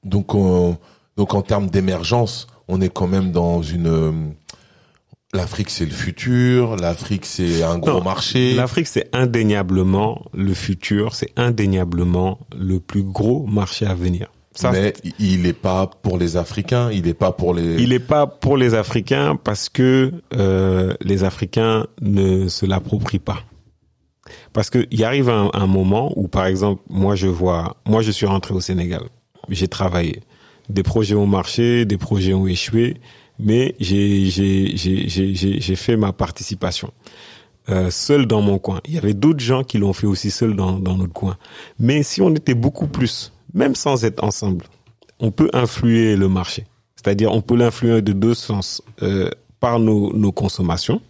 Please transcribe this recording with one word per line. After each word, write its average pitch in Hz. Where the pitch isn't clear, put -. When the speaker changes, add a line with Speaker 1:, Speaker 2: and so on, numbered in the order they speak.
Speaker 1:
Donc, 98
on, 90
donc 101
en 101
termes 98
d'émergence, 95
on 92
est 92
quand -
même 95
dans 85
une, 82
euh, 80
l'Afrique, 92
c'est -
le 76
futur. 123
L'Afrique, 87
c'est 85
un 87
gros 80
Speaker 2:
Non, 87
Speaker 1:
marché. 123
Speaker 2:
l'Afrique, 127
c'est -
indéniablement 104
le 98
futur. 101
C'est -
indéniablement 92
le 92
plus 98
gros 110
marché 104
à 95
venir. 87
Ça, -
Speaker 1:
Mais 98
Speaker 2:
c'est -
Speaker 1:
il 92
est 87
pas 95
pour 92
les 87
Africains, 113
il 92
est 85
pas 92
pour 90
les 85
Speaker 2:
Il 123
est 127
pas 147
pour 139
les 123
Africains 135
parce -
que, 131
euh, 95
les 95
Africains 110
ne 95
se -
l'approprient 95
pas. -
Parce -
que 123
il 113
arrive 127
un, 104
un 98
moment 95
où, 95
par 92
exemple, 95
moi 98
je 95
vois, 87
moi 110
je 110
suis 104
rentré 98
au 92
Sénégal, 87
j'ai 90
travaillé, 87
des 101
projets 104
ont 101
marché, 117
des 101
projets 95
ont 95
échoué, 110
mais 113
j'ai, 98
j'ai, 95
j'ai, 92
j'ai, 95
j'ai, 95
j'ai 92
fait -
ma 104
participation. -
Euh, 92
seul 143
dans 107
mon 101
coin. 95
Il 151
y 170
avait 107
d'autres 143
gens 127
qui -
l'ont 101
fait -
aussi 101
seul 107
dans, 92
dans 92
notre 92
coin. 92
Mais 135
si -
on 180
était 143
beaucoup 117
plus, -
même 247
sans 131
être 110
ensemble, 101
on 113
peut 156
influer 113
le 98
marché. 92
C'est-à-dire, 101
on 110
peut 120
l'influer 117
de 101
deux 107
sens, -
euh, 95
par 120
nos, 107
nos 104
consommations 92